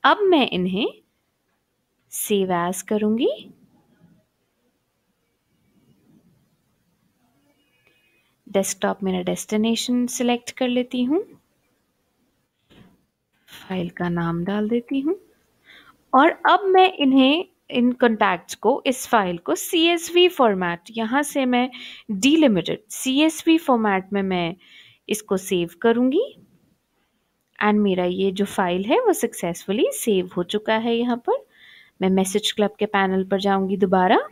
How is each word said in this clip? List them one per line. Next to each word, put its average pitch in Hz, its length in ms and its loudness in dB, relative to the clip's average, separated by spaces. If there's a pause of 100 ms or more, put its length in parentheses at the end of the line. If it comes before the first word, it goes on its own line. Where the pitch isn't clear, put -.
अब 311 140 4
मैं 370 320 4
इन्हें 185 440 -2 (1160)
save 196 380 -2
as 175 320 -2
करूँगी। 226 680 -2 (4000)
डेस्कटॉप 196 540 -4
मेरा 185 200 -2
डेस्टिनेशन 220 840 -2
सिलेक्ट 240 440 -4
कर 254 180 -4
लेती 247 360 -2
हूँ। 320 200 -2 (2250)
फाइल 180 440 -8
का 175 180 -6
नाम 170 360 -2
डाल 208 240 -2
देती 240 320 -2
हूँ। 320 160 -2 (1000)
और 285 160 6
अब 339 340 2
मैं 370 280 6
इन्हें, 269 520 2 (260)
इन 247 220 2
कॉन्टैक्ट्स 214 640 0
को, - 320 0
इस 262 220 -4
फाइल 185 300 0
को - 160 -4
सीएसवी 339 760 2
फॉर्मेट, 185 520 0 (100)
यहाँ 226 320 -2
से 285 240 -2
मैं 247 240 0 (400)
डिलिमिटेड 220 680 2 (100)
सीएसवी 311 680 0
फॉर्मेट 208 540 0
में 196 100 -2
मैं 180 340 -2 (520)
इसको 156 280 -4
सेव 180 340 -2 (120)
करूँगी। 254 640 0 (1200)
And 208 100 4
मेरा 190 300 2
ये 185 260 0
जो 196 140 -2
फाइल 185 400 -2
है 311 160 0
वो 453 120 2
सक्सेसफुली 214 800 -4
सेव 185 440 -2
हो 180 60 -2
चुका 214 320 -2
है। 233 220 -2
यहाँ 240 200 -2
पर 440 300 -4 (560)
मैं 190 80 2
मैसेज 190 420 0
क्लब 208 260 -2
के 208 80 -2
पैनल 190 380 0
पर 190 160 -2
जाऊँगी 196 360 0
दोबारा। 190 560 2